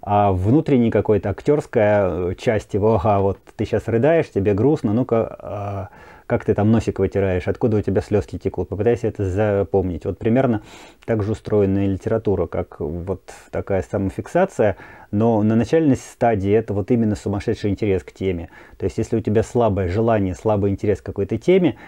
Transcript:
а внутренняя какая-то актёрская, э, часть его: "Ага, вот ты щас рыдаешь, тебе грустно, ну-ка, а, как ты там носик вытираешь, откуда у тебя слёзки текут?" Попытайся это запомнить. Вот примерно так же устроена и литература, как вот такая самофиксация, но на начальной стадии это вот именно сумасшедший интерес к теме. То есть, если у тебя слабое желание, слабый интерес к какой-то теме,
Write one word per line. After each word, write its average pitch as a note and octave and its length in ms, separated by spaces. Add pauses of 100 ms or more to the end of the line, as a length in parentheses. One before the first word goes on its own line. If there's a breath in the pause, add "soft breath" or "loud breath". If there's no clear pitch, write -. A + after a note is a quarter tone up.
а G2+ 300
внутренняя A#2+ 580
какая-то G#2 400
актёрская, G#2 1000
э, F#2+ 60
часть - 380
его: G#2+ 220
"Ага, G2+ 240
вот G2 180 (180)
ты A2 80
щас G#2 220
рыдаешь, C3+ 440
тебе G2+ 220
грустно, A2+ 400
ну-ка, A#2 460
а, G2+ 500 (380 loud breath)
как - 180
ты G#2 100
там G#2 180
носик G#2 260
вытираешь, F#2+ 480
откуда A2+ 300
у G2+ 60
тебя G2 200
слёзки G2 340
текут?" F#2 320
Попытайся A2+ 380
это G#2 180
запомнить. G2 800
Вот F#2+ 140
примерно A#2 440 (420 loud breath)
так A2 180
же G#2+ 100
устроена G2 540
и - 20
литература, G2 580
как - 340
вот F2 500 (220)
такая F2+ 300
самофиксация, G#2+ 920 (360 loud breath)
но A2 300
на A2 120
начальной C3+ 420
стадии G#2 560
это A2 220
вот G2+ 160
именно A2+ 240
сумасшедший G#2 560
интерес F#2+ 320
к - 100
теме. F2+ 380 (260 loud breath)
То - 80
есть, F#2+ 140
если A2+ 180
у A2 40
тебя G#2+ 240
слабое G2 440
желание, G#2 460
слабый G2+ 380
интерес G2 280
к - 60
какой-то G2 320
теме, F3+ 380 (120 loud breath)